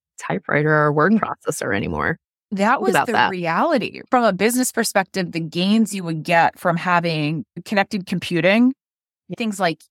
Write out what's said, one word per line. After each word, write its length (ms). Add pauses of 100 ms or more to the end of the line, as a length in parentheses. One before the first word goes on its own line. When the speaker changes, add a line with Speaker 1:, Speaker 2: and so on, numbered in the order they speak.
(180)
Speaker 1:
typewriter 560
or 180
word 200
processor 640
anymore. 420 (320)
Speaker 2:
That 260
Speaker 1:
Think 40
Speaker 2:
was 160
Speaker 1:
about 100
Speaker 2:
the 60
Speaker 1:
that. 180
Speaker 2:
reality. 680 (100)
From 140
a 80
business 400
perspective, 580
the 80
gains 560
you 80
would 220
get 340
from 180
having 680 (200)
connected 420
computing, 680 (560)
Speaker 1:
Yeah. 100
Speaker 2:
things 220
like 200 (100)